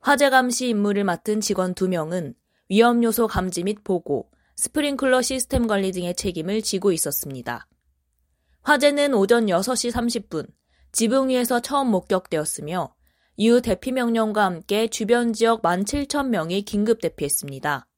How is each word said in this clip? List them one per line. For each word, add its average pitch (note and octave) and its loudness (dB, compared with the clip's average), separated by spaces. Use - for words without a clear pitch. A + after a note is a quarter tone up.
화재 C#4 4
감시 B3+ 2
임무를 G3+ 2
맡은 G#3 -2
직원 F#3 -2
두 F#3 -2
명은 E3 -4
위험 A#3 4
요소 A3+ 0
감지 F3+ -4
및 G#3 -6
보고, E3 -4
스프링클러 C#4 0
시스템 B3 -2
관리 G3 0
등의 F3 -4
책임을 F#3 -4
지고 G3 0
있었습니다. C3+ -6
화재는 C#4+ 4
오전 A3 4
여섯 G3 0
시 A#3+ -2
삼십 A#3 -4
분 D#3 -6
지붕 C4 2
위에서 B3 0
처음 C#4 -2
목격되었으며 F3 -2
이후 A#3 4
대피 A#3 -4
명령과 A3+ 0
함께 G3+ -2
주변 A#3 0
지역 A3+ 2
만 F3+ 0
칠천 C#4+ -2
명이 F#3 -2
긴급 G#3+ 0
대피했습니다. C#3+ -6